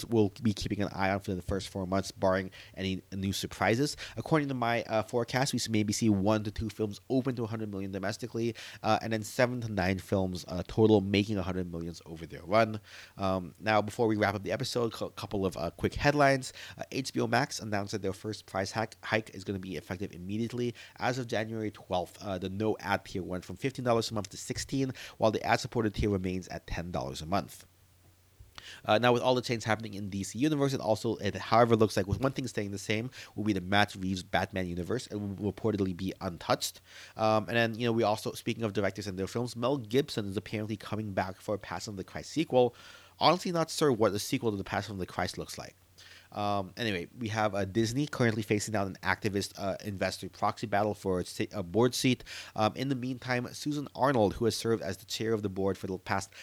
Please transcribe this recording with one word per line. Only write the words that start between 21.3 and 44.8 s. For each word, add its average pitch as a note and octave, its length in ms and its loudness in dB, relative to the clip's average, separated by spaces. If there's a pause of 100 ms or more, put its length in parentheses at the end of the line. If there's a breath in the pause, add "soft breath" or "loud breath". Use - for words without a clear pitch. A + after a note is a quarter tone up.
twelfth, - 500 -4
uh, G2 160 -4
the F#2 120 -4
no G#2 320 0
ad G2 240 -2
tier F#2 180 -6
went F2+ 220 -6
from F#2 100 -12
fifteen C3 300 -6
dollars A#2 260 2
a - 20 -12
month G#2 180 -4
to - 40 -14
sixteen, - 560 -4 (280 loud breath)
while A2 120 4
the G#2 140 0
ad-supported A2 240 0 (240)
tier - 160 0
remains F#2 380 -2
at - 180 -10
ten F2 240 -6
dollars C2+ 320 -6
a D#2 60 -10
month. D#2+ 360 -2 (1200 loud breath)
Uh, G#2+ 120 6
now, B2 160 6
with A#2+ 80 2
all B2+ 140 4
the B2+ 60 0
change A#2 220 -2
happening A2 300 -2
in G2+ 160 -6
D G2 140 -2
C G#2 160 -6
Universe, C#3 340 2
it C3+ 60 -2
also, G#2+ 380 0
it, F#2+ 180 -2
however, A#2 400 6
looks G#2+ 200 6
like G2 120 0
with G2 120 0
one C3 120 2
thing C3 160 -4
staying G#2 240 -4
the G2+ 80 -6
same A2 320 -2 (240 loud breath)
will A2 80 -4
be G#2+ 100 2
the F#2+ 80 -2
Matt G2+ 320 4
Reeves F#2+ 300 -2
Batman F#2 420 0
universe. F2+ 420 -4
It - 100 -8
will G2 360 -4
reportedly G2 420 0
be F#2 160 -4 (100)
untouched. - 600 -2 (360 loud breath)
Um, A2 300 2
and - 80 -2
then, A2+ 200 2
you A#2+ 100 -2
know, A#2 60 2
we A2+ 100 2
also, G#2+ 300 2
speaking A2+ 320 -4
of G#2+ 100 0
directors G2 320 0
and F#2+ 120 -6
their F#2+ 100 -2
films, A#2+ 280 -4
Mel B2 220 0
Gibson A#2+ 500 0
is G2 100 -4
apparently G#2+ 380 -4
coming G#2+ 380 -6
back F#2+ 260 -2
for - 140 -4
a G2 60 -2
Passion - 320 -8
of G2+ 60 -8
the F#2 60 -6
Christ - 280 -12
sequel. B2+ 420 4 (460 loud breath)
Honestly, F3 320 4
not E3 180 0
sure D3+ 220 4
what G#2+ 200 4
the G2+ 80 -2
sequel B2 300 -2
to G#2 80 0
the F#2+ 60 -4
Passion G2+ 300 -2